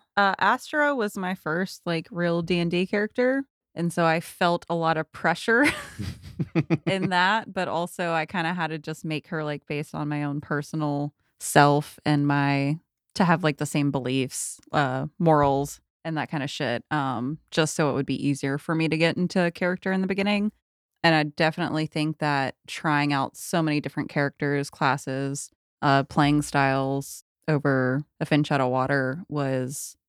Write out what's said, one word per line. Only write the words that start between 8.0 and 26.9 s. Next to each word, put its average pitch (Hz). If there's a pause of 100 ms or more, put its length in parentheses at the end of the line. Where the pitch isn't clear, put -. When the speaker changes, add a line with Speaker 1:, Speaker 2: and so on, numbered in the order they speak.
Speaker 1:
I 160
kinda 165
had 175
to 156
just 156
make 156
her, 160
like, 147
based 151
on 151
my 147
own 143
personal 147 (260)
self 147
and 147
my, 143 (360)
to 208
have, 185
like, 151
the 147
same 143
beliefs, 131 (120)
uh, 135 (140)
morals, 143 (240)
and 160
that 139
kinda 139
shit, 120
um, 135 (140)
just 156
so 147
it -
would 139
be 135
easier 139
for 165
me 160
to 156
get 165
into 180
a 170
character 185
in 190
the 190
beginning. 202 (520)
And 165
I 156
definitely 156
think 156
that 143 (120)
trying 147
out 135
so -
many 151
different -
characters, 143
classes, 139 (320)
uh, 139
playing 147
styles 135 (240)